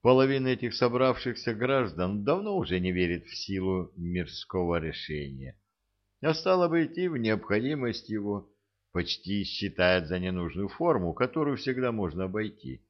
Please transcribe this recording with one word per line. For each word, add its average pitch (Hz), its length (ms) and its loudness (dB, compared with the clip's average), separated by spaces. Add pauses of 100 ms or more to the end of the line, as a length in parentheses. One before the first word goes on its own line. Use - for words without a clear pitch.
Половина 131 460 6
этих 123 280 0
собравшихся 123 760 2
граждан 104 720 0
давно 180 340 0
уже 90 220 0
не 90 140 0
верит 87 320 0
в - 100 -16
силу 95 600 -2
мирского 87 840 -2
решения, 71 800 -8 (640)
а 147 120 2
стало 180 360 2
быть, 160 280 0
и 180 120 0
в 151 80 -2
необходимость 113 920 0
его, 101 400 -4 (440)
почти 92 500 -2
считает 92 640 2
за 90 120 -2
ненужную 92 500 -2
форму, 113 440 0
которую 139 440 0
всегда 127 340 -2
можно 95 340 -2
обойти. 95 640 -6